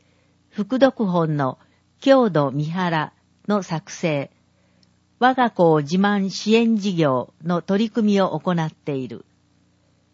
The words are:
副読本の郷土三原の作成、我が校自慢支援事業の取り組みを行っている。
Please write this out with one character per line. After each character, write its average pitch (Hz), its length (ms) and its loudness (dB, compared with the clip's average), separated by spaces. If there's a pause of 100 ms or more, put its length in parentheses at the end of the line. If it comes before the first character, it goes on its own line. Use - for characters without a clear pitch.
(520)
副 208 300 -4
読 254 260 4
本 165 300 0
の 135 240 -4 (400)
郷 262 300 4
土 147 200 0
三 143 140 -4
原 165 480 -4 (340)
の 202 160 -2
作 - 300 -10
成、 147 400 -4 (880)
我 254 160 2
が 247 160 0
校 165 260 4
自 151 200 -2
慢 196 320 0
支 208 220 -2
援 226 240 2
事 190 200 -4
業 135 360 0 (120)
の 170 180 -2
取 202 220 -2
り 220 60 -4
組 208 240 0
み 196 60 2
を 175 200 0
行 180 200 -2
っ 156 120 -4
て - 240 -8
い 131 100 -8
る。 - 180 -16 (880)